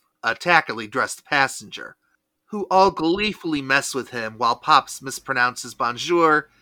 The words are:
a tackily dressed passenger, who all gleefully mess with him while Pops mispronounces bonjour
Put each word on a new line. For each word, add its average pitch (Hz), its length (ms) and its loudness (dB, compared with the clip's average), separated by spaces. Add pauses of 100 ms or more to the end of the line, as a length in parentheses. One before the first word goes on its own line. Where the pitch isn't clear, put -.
(240)
a 117 120 -2
tackily 151 500 0
dressed 113 400 -4
passenger, - 720 -4 (500)
who 208 240 -8
all 190 220 6
gleefully 165 720 -2
mess 135 320 0
with 123 140 -6
him 113 280 -8
while 120 180 0
Pops - 460 2
mispronounces 123 720 -4
bonjour 151 760 2 (120)